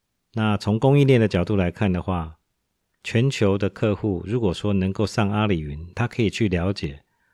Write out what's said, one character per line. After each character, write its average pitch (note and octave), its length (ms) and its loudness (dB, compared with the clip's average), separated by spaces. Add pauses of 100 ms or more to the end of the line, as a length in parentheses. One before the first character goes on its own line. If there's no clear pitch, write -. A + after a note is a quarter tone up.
(340)
那 G#2+ 220 0
从 G#2 220 -2
供 C#3 200 4
应 C#3+ 100 4
链 C3 120 6
的 A2 80 4
角 F2+ 160 0
度 G#2 120 -2
来 F2+ 160 2
看 G2+ 200 0
的 F2+ 100 -2
话， E2 360 -6 (680)
全 B2 260 2
球 G2+ 280 0
的 G2+ 100 -2
客 G#2 280 -2
户 F#2 320 -4
如 A#2 120 -2
果 G2 140 0
说 G#2 200 -2
能 F#2+ 200 2
够 G2+ 140 0
上 G2+ 240 0
阿 G#2+ 160 0
里 F#2 120 0
云， D#2 360 -10
他 A#2 120 -2
可 - 140 -4
以 G#2 80 4
去 A2 180 -2
了 F2+ 240 0
解 D2 300 -8 (320)